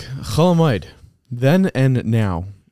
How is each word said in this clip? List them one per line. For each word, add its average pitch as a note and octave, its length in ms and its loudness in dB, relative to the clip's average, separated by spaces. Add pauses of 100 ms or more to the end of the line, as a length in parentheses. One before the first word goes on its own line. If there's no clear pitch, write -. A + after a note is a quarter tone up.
(220)
Chol F3 340 0
Hamoed, D3 300 0 (440)
then C#3 460 2
and C3 300 2
now. G2+ 400 0 (260)